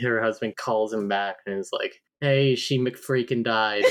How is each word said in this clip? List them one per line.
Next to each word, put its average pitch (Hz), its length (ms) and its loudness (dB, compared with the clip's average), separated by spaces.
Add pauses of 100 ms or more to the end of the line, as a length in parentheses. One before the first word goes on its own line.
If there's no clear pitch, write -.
her 117 200 0
husband 110 360 -2
calls 110 340 0
him 104 160 -4
back 101 380 -4
and 98 140 -4
is 92 120 -6
like, - 300 -6 (180)
"Hey, 139 360 4
she 131 220 0
McFreakin' 127 680 0
died." 110 480 2